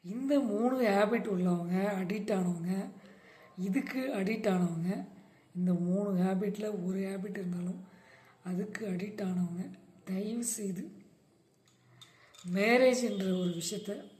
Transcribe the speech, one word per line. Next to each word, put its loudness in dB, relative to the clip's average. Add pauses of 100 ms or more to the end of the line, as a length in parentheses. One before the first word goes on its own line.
இந்த 2
மூணு 2
ஹேபிட் 4
உள்ளவங்க, 2 (260)
அடிக்ட் -2
ஆனவங்க, -2 (680)
இதுக்கு -2 (140)
அடிக்ட் 0
ஆனவங்க, 0 (480)
இந்த 2
மூணு 2 (140)
ஹேபிட்ல 0
ஒரு -2
ஹேபிட் -4
இருந்தாலும் -4 (600)
அதுக்கு -4
அடிக்ட் -4
ஆனவங்க, -2 (400)
தயவு -4
செய்து -6 (1600)
மேரேஜ்ன்ற 4
ஒரு 0 (100)
விஷயத்த -6 (280)